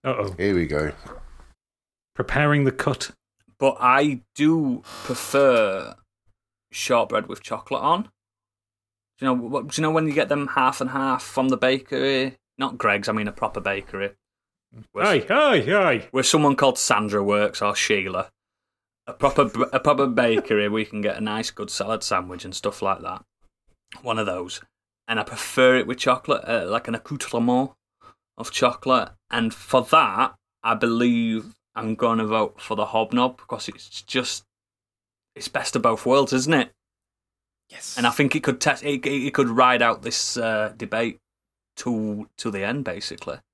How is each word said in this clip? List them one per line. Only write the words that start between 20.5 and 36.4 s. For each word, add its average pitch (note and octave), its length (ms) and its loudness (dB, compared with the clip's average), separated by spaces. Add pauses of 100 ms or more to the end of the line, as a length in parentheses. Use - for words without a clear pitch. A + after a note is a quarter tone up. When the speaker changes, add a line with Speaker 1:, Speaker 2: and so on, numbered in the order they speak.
Speaker 3:
we A2 160 -2
can G#2 160 -8
get G2+ 160 -2
a - 60 -8
nice G#2+ 280 -4
good G#2 200 -12
salad F#2+ 320 -4
sandwich F2+ 420 -4
and F2+ 100 -14
stuff - 280 -6
like G2 180 -2
that. F2+ 240 -12 (800)
One A2+ 160 -4
of G#2+ 80 -2
those. F2+ 340 -6 (480)
And A2+ 100 -2
I G#2+ 40 -2
prefer B2+ 560 4
it - 80 0
with B2 120 -6
chocolate, - 480 0
uh, A2 220 -2
like A2 180 -2
an A2+ 80 -4
accoutrement B2 760 -2 (680)
of - 160 -12
chocolate. B2 580 2 (200)
And A#2 240 -2
for - 300 2
that, B2 500 4 (280)
I A2+ 120 0
believe A#2 800 0 (200)
I'm A2 200 -6
gonna A2+ 320 2
vote A2 340 -2
for - 160 -6
the G#2 100 -2
hobnob, A#2+ 520 0
because - 300 -10
it's - 340 -18
just, - 420 -4 (880)
it's - 140 -12
best - 280 -4
of A#2 60 -2
both A2+ 220 0
worlds, C3+ 300 4
isn't C3 180 2